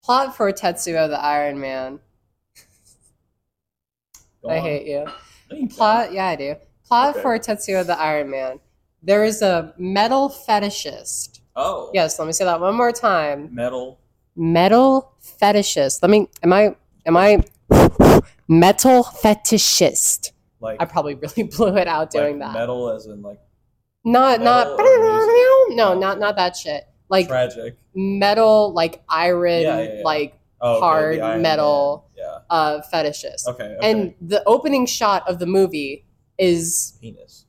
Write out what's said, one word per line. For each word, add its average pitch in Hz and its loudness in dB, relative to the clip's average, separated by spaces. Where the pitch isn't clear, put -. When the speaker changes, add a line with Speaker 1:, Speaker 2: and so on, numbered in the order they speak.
Speaker 1:
plot 262 0
for 202 0
Tetsuo 175 -4
the 147 -6
Iron 147 -2
Man. 131 -10
Speaker 2:
Go - -12
Speaker 1:
I 160 -4
Speaker 2:
on. 165 -6
Speaker 1:
hate 151 -6
you. 147 -8
Speaker 2:
No, 285 -16
you 269 -6
Speaker 1:
Plot, 220 0
Speaker 2:
don't. 175 -12
Speaker 1:
yeah, 190 -4
I 165 -4
do. 143 -10
Plot 247 2
Speaker 2:
Okay. - -6
Speaker 1:
for 240 -2
Tetsuo 202 -4
the 170 -4
Iron 151 -4
Man. 131 -8
There 202 2
is 214 -2
a 170 -2
metal 214 0
fetishist. - -6
Speaker 2:
Oh. 147 -6
Speaker 1:
Yes, 165 0
let 160 -6
me 160 -6
say 165 -4
that 170 -2
one 190 0
more 240 0
time. 156 -4
Speaker 2:
Metal. 127 -8
Speaker 1:
Metal 202 2
fetishist. 202 0
Let 180 4
me, 214 4
am 170 4
I, 202 4
am 165 2
I, 202 6
metal 202 6
fetishist. - 0
Speaker 2:
Like, 113 -10
Speaker 1:
I 170 -2
probably 147 -4
really 147 -8
<laughs> 170 -8
blew 202 2
it 180 2
out 160 -4
doing 147 -2
Speaker 2:
like 139 -10
Speaker 1:
that. 113 -8
Speaker 2:
metal 120 -4
as 110 -10
in, 104 -20
like, 101 -18
Speaker 1:
Not, 240 2
Speaker 2:
metal 233 -4
Speaker 1:
not, 240 2
Speaker 2:
or 427 2
music? 349 -4
Speaker 1:
no, 214 4
Speaker 2:
Oh, 180 0
Speaker 1:
not, 190 -2
Speaker 2:
okay. 202 -8
Speaker 1:
not 208 -2
that 180 -2
shit. 151 -10
Like 190 0
Speaker 2:
Tragic. 123 -4
Speaker 1:
metal, 202 2
like 165 -4
iron, 175 0
Speaker 2:
Yeah, 135 0
yeah, 110 -8
yeah. - -14
Speaker 1:
like 151 -4
Speaker 2:
Oh, 120 0
okay, 113 0
the 180 2
Speaker 1:
hard 156 0
Speaker 2:
Iron - -4
Speaker 1:
metal, 147 -2
Speaker 2:
Man. 92 -14
Yeah. 78 -14
Speaker 1:
uh, 156 -2
fetishist. 147 -6
Speaker 2:
Okay, 123 -10
okay. 113 -2
Speaker 1:
And 208 -2
the 180 -2
opening 254 2
shot 202 -2
of 180 -6
the 175 -6
movie 170 -2
is 170 -2
Speaker 2:
Penis. - -20